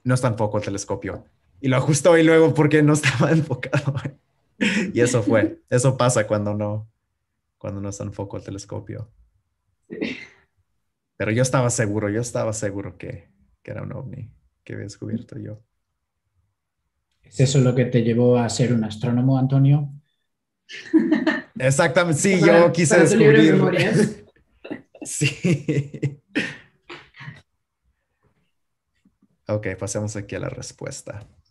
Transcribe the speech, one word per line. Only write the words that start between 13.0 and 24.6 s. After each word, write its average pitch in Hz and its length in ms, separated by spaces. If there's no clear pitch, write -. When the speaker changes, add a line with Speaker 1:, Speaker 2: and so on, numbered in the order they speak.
Speaker 1:
que - 80
era 101 120
un 101 100
ovni 104 380
que 113 100
había 104 120
descubierto 107 540
yo. 107 240
Speaker 3:
¿Es - 180
eso 139 200
lo 123 160
que 123 100
te 120 160
llevó 120 380
a 117 100
ser 120 240
un 113 100
astrónomo, 123 540
Antonio? 139 540
Speaker 1:
Exactamente, 160 640
sí, 190 180
Speaker 2:
Para, 160 60
Speaker 1:
yo 170 260
quise 175 260
Speaker 2:
para 160 100
tu - 80
libro 147 260
de - 20
Speaker 1:
descubrir. 156 100
Speaker 2:
memorias. - 680
Speaker 1:
<laughs> - 40